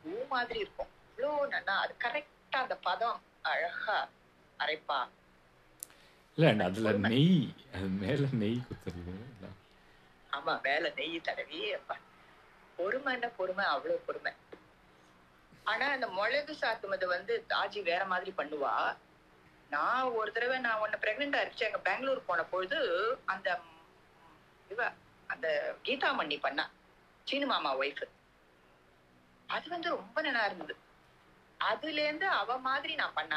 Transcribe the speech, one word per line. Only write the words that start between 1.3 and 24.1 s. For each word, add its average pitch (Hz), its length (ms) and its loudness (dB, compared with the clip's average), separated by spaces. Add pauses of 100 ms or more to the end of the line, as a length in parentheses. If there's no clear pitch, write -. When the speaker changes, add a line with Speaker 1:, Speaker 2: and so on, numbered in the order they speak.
Speaker 1:
நல்லா. 190 320 0
அது - 200 -2
கரெக்டா - 560 -4
அந்த 262 200 0
பதம் - 460 0 (200)
அழகா 165 680 0 (500)
அரைப்பா. 147 480 -2 (1300)
Speaker 2:
இல்ல, 156 120 10
and 107 120 6
அதுல 101 280 2
Speaker 1:
பொறுமை. 104 200 4
Speaker 2:
நெய், 139 440 6 (200)
அது 95 140 -4
மேல 101 440 0
நெய் 117 280 0
குத்துறது 90 540 -8 (180)
இல்ல? 95 160 -16 (840)
Speaker 1:
ஆமா, - 300 -2
மேல 151 340 2
நெய் 165 240 -4
தடவி, 180 540 -4
அப்பா. - 220 -6 (840)
பொறுமைன்னா 240 580 0
பொறுமை, 185 300 -2
அவ்வளவு 160 340 0
பொறுமை. - 320 -6 (1300)
ஆனா 226 240 0
அந்த 262 200 0
மிளகு 247 460 0
சாத்துமது 220 520 0
வந்து 196 440 0
தாஜி 202 340 0
வேற 175 220 2
மாதிரி 185 320 -2
பண்ணுவா. 143 580 0 (720)
நான் 226 420 2
ஒரு 214 200 0
தடவை 247 280 0
நான் 226 200 0
உன்னை 214 200 0
பிரெக்னெண்டா 262 420 0
இருந்துச்சு, 202 240 -2
அங்க 208 120 -2
பெங்களூர் 240 480 0
போன 202 180 2
பொழுது 190 360 0 (460)
அந்த 190 340 -2 (1080)